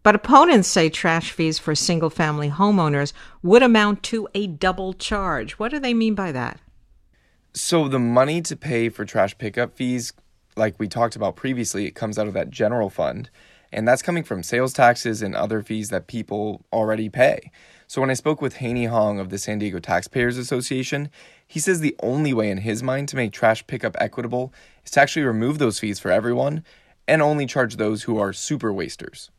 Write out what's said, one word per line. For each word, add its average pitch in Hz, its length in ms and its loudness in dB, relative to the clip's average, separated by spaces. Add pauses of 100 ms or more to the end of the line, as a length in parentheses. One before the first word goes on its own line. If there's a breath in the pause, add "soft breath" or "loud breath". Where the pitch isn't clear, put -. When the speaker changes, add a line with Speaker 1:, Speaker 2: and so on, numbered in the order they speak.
Speaker 1:
But 208 140 6
opponents 269 520 8
say 160 220 4
trash 165 420 0
fees 160 280 -2
for 156 160 -2
single-family 156 720 0
homeowners 151 640 2 (280 loud breath)
would 220 220 8
amount 208 400 4
to 220 300 -6
a 202 140 -2
double 185 460 -2
charge. 175 600 -4
What 226 180 -6
do 294 80 -4
they 254 140 -2
mean 226 220 2
by 190 180 -4
that? 123 260 -6 (960)
Speaker 2:
So 160 340 0
the 131 120 0
money 127 420 2
to 160 140 -8
pay 117 340 -2
for 107 160 -8
trash 101 320 0
pickup 117 380 -6
fees, 123 360 -4 (460)
like 107 200 0
we 107 100 -4
talked 117 280 -2
about 107 200 -4
previously, 117 500 -4
it - 100 -10
comes 107 240 -6
out 107 80 -2
of 98 60 -8
that 98 160 -4
general 110 400 -2
fund. - 400 -4 (420 soft breath)
And 110 160 -2
that's 127 140 4
coming 170 220 -2
from 92 200 -6
sales 127 300 -2
taxes 120 480 2
and 98 140 -4
other 104 280 -2
fees 107 260 -6
that 92 180 -6
people 107 680 -8
already 110 360 -2
pay. - 400 2 (380 soft breath)
So - 140 -4
when 135 80 2
I 131 60 0
spoke 151 260 -2
with 135 160 -4
Haney 120 280 -2
Hong 107 340 2
of 92 100 -8
the 95 80 -8
San 104 220 -6
Diego 95 200 -4
Taxpayers 120 580 -2
Association, 131 720 -4 (380 soft breath)
he - 120 -8
says 180 200 0
the 151 220 0
only 139 320 0
way 110 180 0
in 95 80 -4
his 110 240 -4
mind 135 260 -2
to 139 60 -10
make 117 160 -2
trash 110 360 0
pickup 113 320 -6
equitable 123 540 -4 (320 soft breath)
is - 60 -16
to 139 100 4
actually 147 220 2
remove 127 360 0
those 113 200 2
fees 104 180 -6
for 92 140 -4
everyone 120 520 0 (440 soft breath)
and 156 140 4
only 147 240 2
charge 117 320 -2
those 107 260 -2
who 110 160 -2
are 98 140 -2
super - 380 -4
wasters. - 680 -10